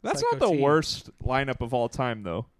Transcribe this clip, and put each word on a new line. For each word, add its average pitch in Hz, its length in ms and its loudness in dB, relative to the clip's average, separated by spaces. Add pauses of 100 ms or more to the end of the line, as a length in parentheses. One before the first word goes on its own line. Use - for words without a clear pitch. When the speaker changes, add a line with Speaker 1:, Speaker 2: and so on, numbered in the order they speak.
Speaker 1:
That's - 180 -2
Speaker 2:
Psycho 480 160 2
Speaker 1:
not - 40 -4
the 240 100 4
Speaker 2:
team. 147 100 2
Speaker 1:
worst 151 500 2 (140)
lineup 131 360 0
of 120 120 -4
all 120 160 0
time, 117 360 -4
though. 90 220 -4 (140)